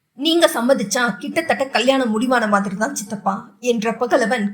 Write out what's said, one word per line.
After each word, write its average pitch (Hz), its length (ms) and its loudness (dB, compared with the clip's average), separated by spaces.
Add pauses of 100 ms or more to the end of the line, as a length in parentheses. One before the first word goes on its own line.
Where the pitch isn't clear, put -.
(180)
"நீங்க 320 280 4
சம்மதிச்சா 247 560 0 (140)
கிட்டத்தட்ட 285 520 -2
கல்யாணம் 254 420 2
முடிவான 240 360 0
மாதிரி 196 300 0
தான் 220 180 -2
சித்தப்பா" - 400 -4 (260)
என்ற 233 340 0
பகலவன் 233 600 0